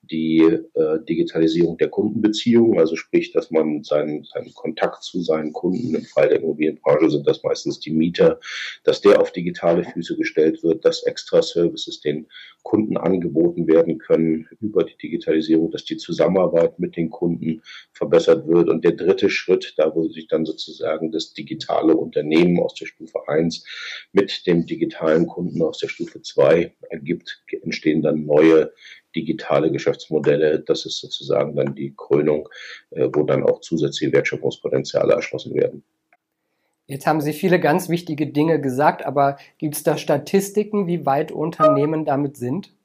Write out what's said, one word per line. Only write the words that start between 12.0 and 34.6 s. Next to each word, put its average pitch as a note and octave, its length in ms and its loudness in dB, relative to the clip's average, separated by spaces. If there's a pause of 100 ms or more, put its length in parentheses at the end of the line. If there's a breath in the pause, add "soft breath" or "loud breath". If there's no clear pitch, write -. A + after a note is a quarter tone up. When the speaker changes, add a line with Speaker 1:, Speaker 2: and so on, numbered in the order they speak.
Speaker 1:
den D2+ 280 -4 (340 loud breath)
Kunden - 340 0
angeboten E2+ 680 0
werden E2 320 4
können D#2+ 500 0 (120)
über G#2 240 0
die - 120 -10
Digitalisierung, D#2+ 760 0
dass D2+ 120 -10
die D#2+ 120 -8
Zusammenarbeit E2+ 800 0
mit F2+ 180 -6
den D#2+ 140 -2
Kunden E2 520 -4 (300 loud breath)
verbessert - 540 2
wird. E2+ 220 6
Und D#2+ 160 0
der E2+ 80 4
dritte F#2 360 2
Schritt, - 480 0
da D#2 160 2
wo D#2+ 160 -2
sich D#2+ 200 -12
dann D#2+ 180 0
sozusagen D#2 640 -6
das - 220 -6
digitale D#2+ 640 0
Unternehmen E2 640 2
aus - 140 -4
der - 120 -14
Stufe - 400 -12
eins E2 380 -2 (480 loud breath)
mit - 340 0
dem F2 200 2
digitalen E2 600 0
Kunden E2+ 360 -8
aus D#2 160 -2
der D#2+ 100 -6
Stufe - 340 -12
zwei E2 540 2 (140)
ergibt, - 520 -8 (200)
entstehen D2+ 400 -2
dann D2+ 220 0
neue D#2 480 6 (420 loud breath)
digitale D#2 560 0
Geschäftsmodelle. D#2 880 0
Das - 260 -2
ist D#2+ 140 -10
sozusagen C#2+ 580 -4
dann C#2 180 -2
die C#2 220 -10
Krönung, D2+ 520 0 (420 loud breath)
äh, - 220 -2
wo D2 100 0
dann C#2 220 0
auch - 160 2
zusätzliche D2 520 -2
Wertschöpfungspotenziale - 1000 0